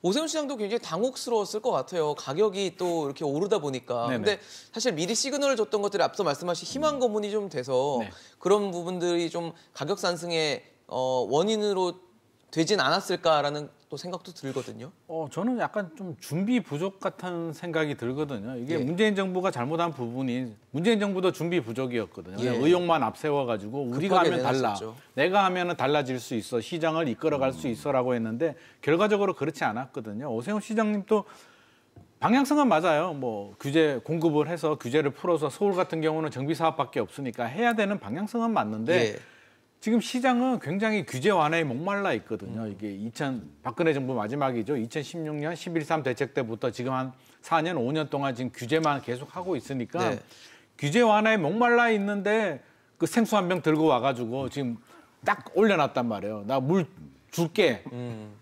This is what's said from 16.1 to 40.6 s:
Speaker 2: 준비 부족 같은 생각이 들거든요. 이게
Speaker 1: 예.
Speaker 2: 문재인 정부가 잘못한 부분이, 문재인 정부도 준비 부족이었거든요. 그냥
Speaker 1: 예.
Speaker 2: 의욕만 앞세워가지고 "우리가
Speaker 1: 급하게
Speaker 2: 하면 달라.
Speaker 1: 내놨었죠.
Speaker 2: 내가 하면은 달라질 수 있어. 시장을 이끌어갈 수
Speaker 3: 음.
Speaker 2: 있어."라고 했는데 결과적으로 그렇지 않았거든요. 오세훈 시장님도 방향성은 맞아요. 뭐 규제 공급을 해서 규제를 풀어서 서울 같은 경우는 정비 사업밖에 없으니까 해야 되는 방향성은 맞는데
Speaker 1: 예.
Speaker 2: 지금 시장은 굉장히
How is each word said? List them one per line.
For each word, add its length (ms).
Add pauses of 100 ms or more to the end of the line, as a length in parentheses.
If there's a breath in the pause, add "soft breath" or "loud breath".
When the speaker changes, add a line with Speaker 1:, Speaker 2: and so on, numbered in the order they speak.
Speaker 2:
준비 400
부족 400
같은 540
생각이 420
들거든요. 600
이게 160
Speaker 1:
예. 40
Speaker 2:
문재인 380
정부가 340
잘못한 420
부분이, 640 (180)
문재인 280
정부도 320
준비 300
부족이었거든요. 720
그냥 200
Speaker 1:
예. 20
Speaker 2:
의욕만 440
앞세워가지고 840
"우리가 320
Speaker 1:
급하게 140
Speaker 2:
하면 140
달라. 140
Speaker 1:
내놨었죠. 380 (180)
Speaker 2:
내가 320
하면은 300
달라질 440
수 140
있어. 260
시장을 480
이끌어갈 460
수 120
Speaker 3:
음. 60
Speaker 2:
있어."라고 420
했는데 420 (260 loud breath)
결과적으로 520
그렇지 300
않았거든요. 680
오세훈 260
시장님도 640 (960 loud breath)
방향성은 480
맞아요. 460
뭐 440
규제 460
공급을 440
해서 280
규제를 360
풀어서 360
서울 260
같은 280
경우는 280
정비 240
사업밖에 460
없으니까 440
해야 300
되는 240
방향성은 540
맞는데 420
Speaker 1:
예. 220 (640 loud breath)
Speaker 2:
지금 200
시장은 580
굉장히 480